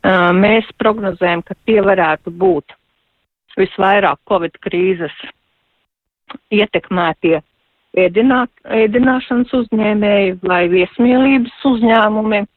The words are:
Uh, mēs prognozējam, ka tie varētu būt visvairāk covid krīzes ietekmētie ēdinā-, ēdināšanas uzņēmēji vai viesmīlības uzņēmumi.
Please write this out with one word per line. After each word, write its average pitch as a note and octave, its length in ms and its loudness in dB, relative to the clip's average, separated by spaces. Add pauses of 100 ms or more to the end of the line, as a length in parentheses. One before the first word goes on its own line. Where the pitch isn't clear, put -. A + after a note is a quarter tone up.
Uh, F3+ 300 2
mēs G#3+ 380 2
prognozējam, F#3+ 720 -2
ka F#3+ 140 -14
tie A3 180 0
varētu F3+ 560 0
būt F3 400 0 (800)
visvairāk G3 680 0
covid E3+ 360 -4
krīzes F3 560 -4 (1300)
ietekmētie F3 920 -2 (560)
ēdinā-, A3+ 540 0 (140)
ēdināšanas B3 920 -2
uzņēmēji G#3 880 0
vai F3+ 280 0
viesmīlības B3 920 2
uzņēmumi. A3 800 0 (140)